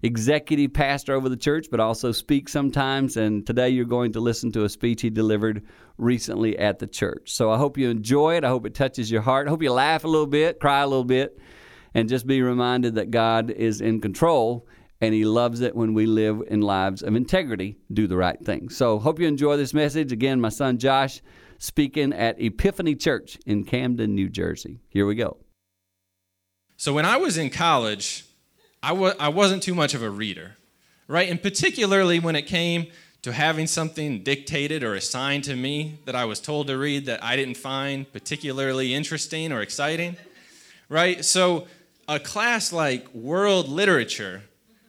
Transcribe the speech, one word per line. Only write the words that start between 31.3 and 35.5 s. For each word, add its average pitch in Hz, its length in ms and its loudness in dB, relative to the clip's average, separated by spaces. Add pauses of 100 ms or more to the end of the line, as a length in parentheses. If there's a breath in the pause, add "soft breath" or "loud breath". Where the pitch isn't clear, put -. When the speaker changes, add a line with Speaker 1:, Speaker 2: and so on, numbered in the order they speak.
Speaker 2:
And 170 120 -4
particularly 196 800 2
when 165 160 0
it 143 60 -2
came 170 440 -2 (360 loud breath)
to 127 100 -8
having 156 340 0
something 156 560 -4
dictated 143 600 -4
or 110 120 -2
assigned 139 500 -4
to 139 120 -6